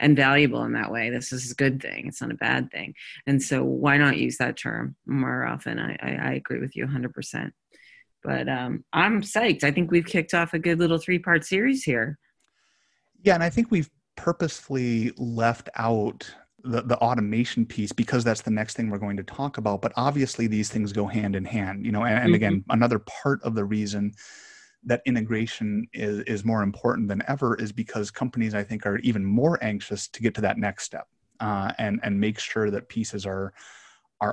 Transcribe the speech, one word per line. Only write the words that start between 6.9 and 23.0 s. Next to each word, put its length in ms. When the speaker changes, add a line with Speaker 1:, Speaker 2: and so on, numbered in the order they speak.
Speaker 1:
percent. 380
But, 240
um, 440
I'm 300
psyched. 420
I 60
think 200
we've 160
kicked 280
off 200
a 40
good 200
little 200
three-part 460
series 400
here. 340
Speaker 2:
Yeah, 120
and 80
I 80
think 200
we've 200
purposefully 1000
left 580
out 540
the, 200
the 160
automation 680
piece 260
because 320
that's 180
the 80
next 260
thing 140
we're 80
going 200
to 40
talk 360
about. 240
But 140
obviously, 500
these 240
things 220
go 140
hand 300
in 80
hand, 400
you 80
know, 120
and, 100
and 140
Speaker 1:
Mm-hmm. 60
Speaker 2:
again, 360
another 300